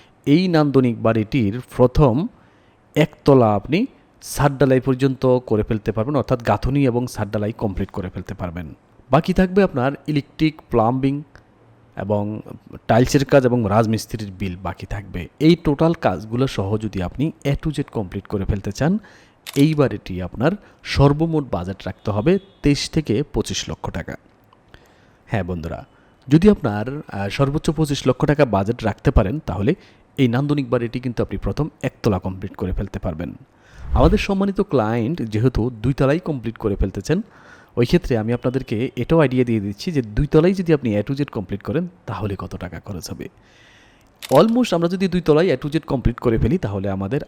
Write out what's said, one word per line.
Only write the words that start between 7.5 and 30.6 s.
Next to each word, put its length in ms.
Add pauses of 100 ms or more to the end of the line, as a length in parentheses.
কমপ্লিট 380
করে 200
ফেলতে 240
পারবেন। 400 (360)
বাকি 240
থাকবে 280
আপনার 300 (140)
ইলেকট্রিক, 640
প্লাম্বিং 520 (760)
এবং 440 (480)
টাইলসের 360
কাজ 220
এবং 220
রাজমিস্ত্রির 720
বিল 180
বাকি 300
থাকবে। 420 (120)
এই 160
টোটাল 380
কাজগুলো 520
সহ 320
যদি 240
আপনি 300 (120)
A 100
to 160
Z 220
কমপ্লিট 340
করে 180
ফেলতে 280
চান, 260 (560)
এই 200
বাড়িটি 480
আপনার 300 (300)
সর্বমোট 680
বাজেট 360
রাখতে 240
হবে 280 (240)
তেইশ 280
থেকে 320 (100)
পঁচিশ 360
লক্ষ 220
টাকা। 260 (1080)
হ্যাঁ 160
বন্ধুরা, 440 (420)
যদি 220
আপনার, 520 (100)
আহ, 160
সর্বোচ্চ 420
পঁচিশ 360
লক্ষ 180
টাকা 200
বাজেট 400
রাখতে 260
পারেন, 280
তাহলে 360 (420)
এই 120
নান্দনিক 420